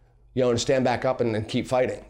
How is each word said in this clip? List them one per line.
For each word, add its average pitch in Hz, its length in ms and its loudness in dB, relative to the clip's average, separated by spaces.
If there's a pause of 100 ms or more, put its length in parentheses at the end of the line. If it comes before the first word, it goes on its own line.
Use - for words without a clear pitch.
(360)
you 127 80 2
know, 123 80 4
and 117 100 0
stand 131 220 2
back 120 200 0
up 131 160 0
and, 117 160 0
and 104 120 -4
keep 120 200 -4
fighting. 127 420 -2